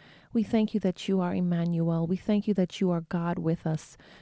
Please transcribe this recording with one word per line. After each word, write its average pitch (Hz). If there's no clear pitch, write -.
We 233
thank 214
you 214
that -
you 190
are 180
Emmanuel. 170
We 185
thank 208
you 214
that 185
you 185
are 170
God 170
with 165
us, 160